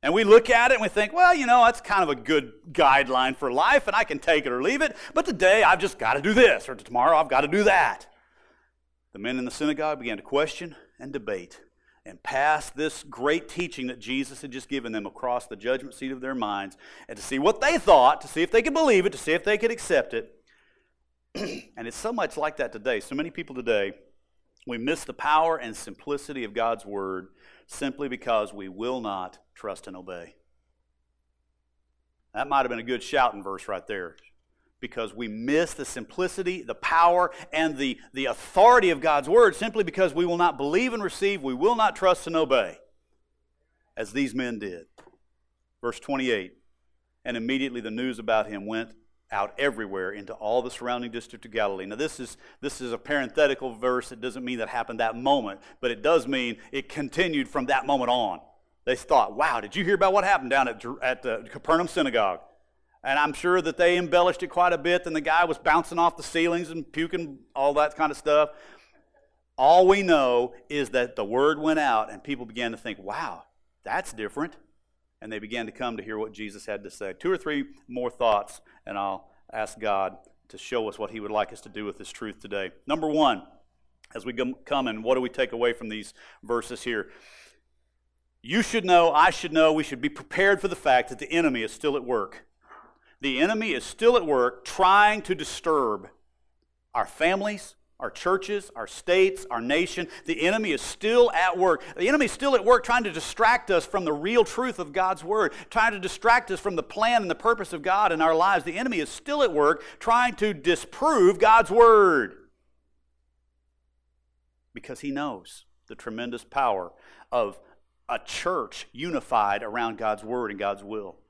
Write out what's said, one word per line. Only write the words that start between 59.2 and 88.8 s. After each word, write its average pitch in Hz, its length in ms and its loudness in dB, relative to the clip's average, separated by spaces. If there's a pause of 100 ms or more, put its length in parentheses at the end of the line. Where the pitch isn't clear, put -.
"Wow, 135 240 0
did 104 160 -10
you 196 80 -2
hear 185 100 2
about 190 200 4
what 202 100 4
happened 175 260 0
down 135 180 2
at 113 120 -8
Jer-, 123 240 -10
at 127 180 -2
the 113 300 -6
Capernaum 160 360 0
synagogue?" 113 520 0 (640)
And 139 160 0
I'm 147 140 2
sure 180 280 0
that 156 160 -4
they 175 200 4
embellished 180 440 2
it 180 60 -10
quite 175 260 2
a 160 60 -2
bit, 175 260 0
and 160 100 -6
the 156 60 -2
guy 160 240 2
was 160 140 -4
bouncing 170 400 0
off 170 180 2
the 151 60 -12
ceilings 170 480 -2
and 165 200 -10
puking, 160 460 -6 (180)
all 143 200 2
that 151 200 0
kind 156 160 0
of 143 60 -10
stuff. 151 320 2 (1080)
All 165 280 8
we 196 160 6
know 127 540 2 (140)
is 143 200 -4
that 123 260 -2
the 107 100 -4
word 139 340 2
went 156 180 0
out, 113 320 0
and 104 140 -16
people 123 240 -10
began 113 240 -6
to 113 60 -12
think, 110 200 -10
"Wow, 101 460 -10 (400)
that's 151 280 -6
different." 113 440 -8 (640)
And 107 100 -16
they 107 80 -10
began 110 280 -10
to 107 40 -14
come 117 260 -8
to 98 60 -12
hear 107 140 -10
what 107 140 -8
Jesus 104 340 -16
had 101 200 -10
to 95 40 -16
say. 95 240 -12
Two - 160 -8
or 185 80 -2
three 151 280 -6 (220)
more 123 220 -8
thoughts, 107 520 -2 (260)
and 101 100 -8
I'll 98 320 -6 (240)
ask 110 240 -8
God 98 400 -2 (300)
to 98 100 -20
show 113 320 -4
us 98 80 -14
what 104 140 -8
he 110 80 -12
would 104 100 -10
like 107 240 -2
us 107 80 -20
to - 80 -20
do 104 160 -10
with 101 140 -10
this 101 100 -16
truth 107 300 -12
today. 98 320 -8 (160)
Number 156 200 -2
one, 147 360 2 (720)
as 113 100 -10
we 123 80 -8
gum-, 127 220 -4 (100)
come 139 220 -2
and 110 160 -8
what 127 120 2
do 127 60 -2
we 123 80 -4
take 123 220 -4
away 120 220 0
from 117 160 -10
these 107 240 -12 (280)
verses 117 420 -6
here? 110 280 -4 (1300)
You 165 200 -2
should 220 240 -2